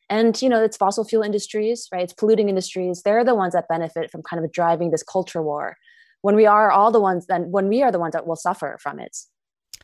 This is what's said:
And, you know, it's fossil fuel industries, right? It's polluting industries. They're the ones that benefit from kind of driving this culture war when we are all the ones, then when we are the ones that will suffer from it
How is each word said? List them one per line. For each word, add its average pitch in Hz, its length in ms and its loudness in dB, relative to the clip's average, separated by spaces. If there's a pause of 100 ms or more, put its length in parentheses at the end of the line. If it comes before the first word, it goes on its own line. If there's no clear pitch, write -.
And, 226 320 2
you 262 80 2
know, 226 140 2
it's 214 140 -2
fossil 196 260 0
fuel 220 200 0
industries, 214 680 -4
right? 180 120 -4
It's 175 100 -8
polluting 214 360 2
industries. 180 540 -4
They're 226 220 2
the 247 100 2
ones 180 180 -2
that 170 140 -2
benefit 165 440 -6
from 160 120 -14
kind 165 200 -8
of 160 80 -6
driving 170 400 0
this 156 120 -2
culture 180 400 -4
war 147 320 -6 (460)
when 202 140 2
we 214 100 6
are 208 260 6
all 208 200 4
the 220 100 4
ones, 185 260 0
then 175 240 -4
when 196 180 0
we 247 140 2
are 247 80 2
the 180 80 0
ones 160 140 -4
that 165 140 -6
will 165 100 -4
suffer 170 440 -6
from 143 180 -8
it - 160 -16 (680)